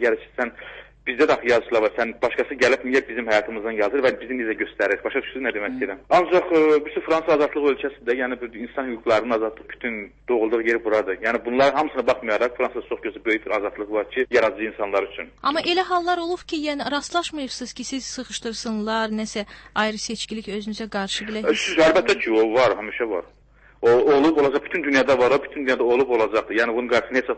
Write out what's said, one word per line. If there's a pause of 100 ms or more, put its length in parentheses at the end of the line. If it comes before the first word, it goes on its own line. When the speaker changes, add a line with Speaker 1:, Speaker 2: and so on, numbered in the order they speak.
Speaker 1:
gəlir
ki,
sən (540)
bizdə
də
axı
yazıçılar
var.
Sən (100)
başqası
gəlib
niyə
bizim
həyatımızdan
yazır
və (100)
bizi
necə
göstərir?
Başa
düşürsünüz
nə
demək
istəyirəm? (160)
Ancaq,
e, (240)
bilirsiniz,
Fransa
azadlıq
ölkəsidir
də,
yəni
bir
insan
hüquqlarının
azadlığı
bütün (340)
doğulduğu
yer
buradır.
Yəni
bunlar
hamısına
baxmayaraq
Fransada
çox
gözəl
böyük
bir
azadlıq
var
ki,
yaradıcı
insanlar
üçün. (120)
Speaker 2:
Amma
elə
hallar
olub
ki,
yəni
rastlaşmayıbsınız
ki,
siz
sıxışdırsınlar,
nəsə (300)
ayrı
seçkilik
özünüzə
qarşı
biləsiniz?
Speaker 1:
E,
siz,
əlbəttə
ki,
o
var,
həmişə
var. (560)
O
olub,
olacaq,
bütün
dünyada
var,
o
bütün
dünyada
olub
olacaqdır.
Yəni
bunun
qarşısını
heç,